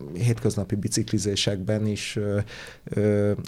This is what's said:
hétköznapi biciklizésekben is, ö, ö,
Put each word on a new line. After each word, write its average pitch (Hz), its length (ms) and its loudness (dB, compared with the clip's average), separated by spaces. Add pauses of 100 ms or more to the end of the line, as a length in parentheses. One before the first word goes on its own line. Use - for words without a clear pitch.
(140)
hétköznapi 113 600 0
biciklizésekben 104 1120 0
is, - 300 -4
ö, 101 220 0 (460)
ö, 104 480 2 (160)